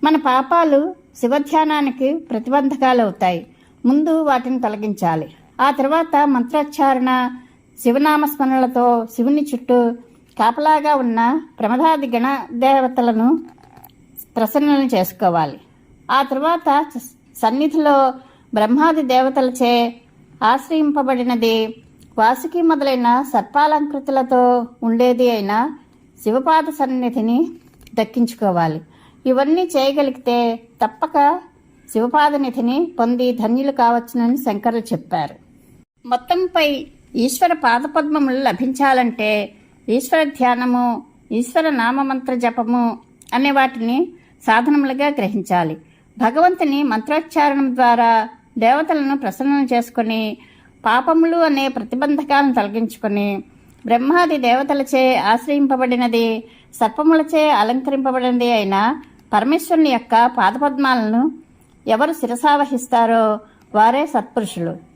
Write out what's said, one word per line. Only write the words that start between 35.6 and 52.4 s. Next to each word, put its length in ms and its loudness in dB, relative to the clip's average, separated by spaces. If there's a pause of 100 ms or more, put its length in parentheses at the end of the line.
మొత్తంపై 600 -2 (480)
ఈశ్వర 360 2
పాదపద్మములు 840 0
లభించాలంటే 920 0 (580)
ఈశ్వర 340 0
ధ్యానము, 800 -2 (300)
ఈశ్వర 380 -2
నామమంత్ర 640 -2
జపము 640 -2 (360)
అనే 160 0
వాటిని 580 0 (380)
సాధనములుగా 600 2
గ్రహించాలి. 680 -2 (420)
భగవంతుని 640 2
మంత్రోచ్చారణం 920 0
ద్వారా 540 2 (300)
దేవతలను 600 2
ప్రసన్నం 460 0
చేసుకొని, 760 -2 (480)
పాపములు 500 2
అనే 320 0
ప్రతిబంధకాలను 840 0